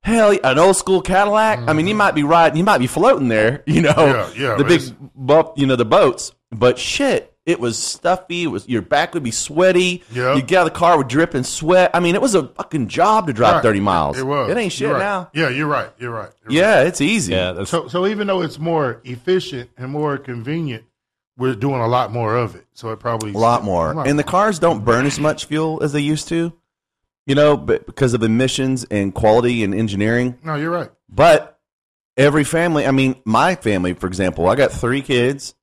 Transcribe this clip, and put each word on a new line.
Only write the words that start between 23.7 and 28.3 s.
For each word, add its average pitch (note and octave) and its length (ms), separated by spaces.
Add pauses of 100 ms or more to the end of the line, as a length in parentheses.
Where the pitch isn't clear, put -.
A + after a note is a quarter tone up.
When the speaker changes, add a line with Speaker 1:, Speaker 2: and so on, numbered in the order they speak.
Speaker 2:
a D#2+ 40
lot D3 120
Speaker 1:
And D3 120
the D3 40
Speaker 2:
more. - 80
Speaker 1:
cars G3 280
don't C#3+ 260
burn A#2+ 220
as C#3 120
much D3 260
fuel D#3 360
as C#3+ 120
they D3 80
used D3 260
to, E3 260 (720)
you C#3 80
know, D3 240
but A2+ 300
because B2 260
of A2+ 80
emissions B2+ 720